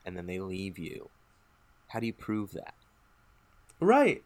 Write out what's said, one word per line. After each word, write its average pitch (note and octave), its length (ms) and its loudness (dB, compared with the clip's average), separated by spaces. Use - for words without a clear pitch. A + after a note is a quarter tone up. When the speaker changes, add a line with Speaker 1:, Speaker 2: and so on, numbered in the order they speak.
Speaker 1:
and F2+ 100 -8
then F2 80 -10
they F2+ 140 -6
leave F#2+ 400 -8
you. - 300 -12
How A#2 100 -8
do A#2 80 -2
you A2 60 -4
prove G#2+ 400 -6
that? - 200 -12
Speaker 2:
Right, A#3 460 6